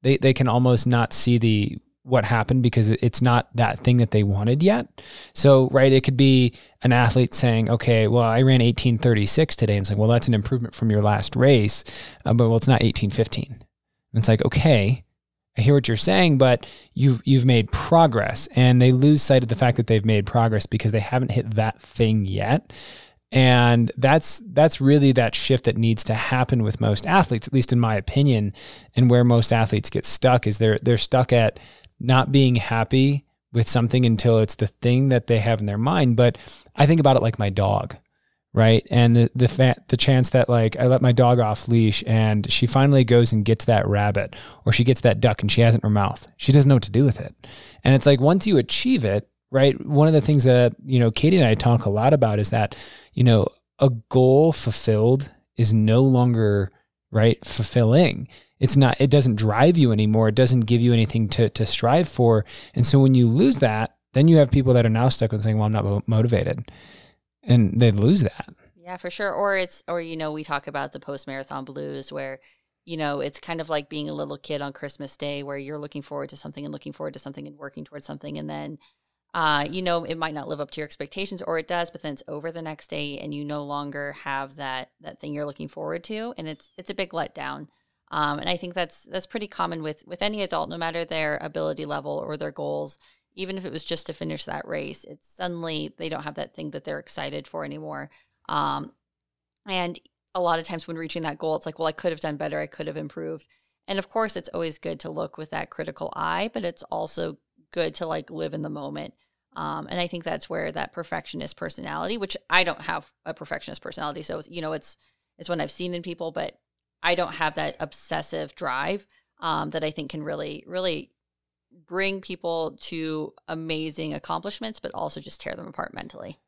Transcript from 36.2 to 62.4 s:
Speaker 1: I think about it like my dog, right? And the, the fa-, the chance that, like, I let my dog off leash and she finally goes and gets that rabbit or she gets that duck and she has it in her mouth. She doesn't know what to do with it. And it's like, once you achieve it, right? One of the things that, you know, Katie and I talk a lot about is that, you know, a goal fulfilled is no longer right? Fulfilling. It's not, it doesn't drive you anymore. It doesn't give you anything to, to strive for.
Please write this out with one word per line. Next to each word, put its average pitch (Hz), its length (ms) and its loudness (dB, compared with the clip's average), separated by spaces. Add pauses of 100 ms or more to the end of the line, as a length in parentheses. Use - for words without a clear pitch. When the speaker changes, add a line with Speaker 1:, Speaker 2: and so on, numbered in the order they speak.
Speaker 1:
I 143 100 4
think 160 140 4
about 135 160 6
it 117 60 2
like 110 180 -2
my 101 100 0
dog, 101 460 -2 (580)
right? 113 340 4
And 120 280 4
the, 117 180 4
the 123 140 2
fa-, - 400 2
the - 80 0
chance 127 340 2
that, 123 180 4
like, 117 300 2
I 123 80 2
let 127 160 4
my 127 80 4
dog 120 300 4
off 107 260 -2
leash 113 400 2
and 110 440 2
she - 180 2
finally 135 340 4
goes 120 300 4
and 107 120 2
gets 113 200 0
that 101 220 2
rabbit 101 500 -2 (280)
or - 80 2
she 120 120 2
gets 127 160 2
that 107 200 4
duck 110 220 0
and 104 80 0
she - 100 2
has 113 140 6
it 113 40 2
in - 40 -4
her 110 80 0
mouth. 101 460 -2
She - 160 0
doesn't 139 160 6
know 139 80 6
what 117 80 2
to - 60 -10
do 117 140 2
with 135 160 0
it. - 140 -12 (480)
And 135 140 4
it's 131 100 2
like, 139 140 6
once 175 260 2
you 190 120 4
achieve 202 460 0
it, 104 240 -2 (220)
right? 135 340 2
One 147 220 4
of 160 80 4
the 151 60 6
things 147 240 2
that, 123 400 4
you 131 160 2
know, 117 100 4
Katie 165 280 2
and 143 80 4
I 110 100 4
talk 117 280 2
a 101 60 0
lot 110 220 4
about 113 260 4
is 104 120 0
that, 110 260 -2 (360)
you 123 120 2
know, 113 240 6 (320)
a 139 100 4 (180)
goal 131 440 4
fulfilled 117 800 0 (240)
is 110 160 4
no 110 300 4
longer 117 680 2 (400)
right? 110 340 2
Fulfilling. 120 840 0 (320)
It's 131 160 2
not, 135 240 4
it 135 100 2
doesn't 127 260 4
drive 113 420 4
you 127 140 4
anymore. 107 360 2
It 107 60 0
doesn't 123 280 4
give 117 180 2
you 120 120 4
anything 113 380 0
to, 113 200 2
to - 140 -2
strive 143 440 0
for. 113 360 2 (300)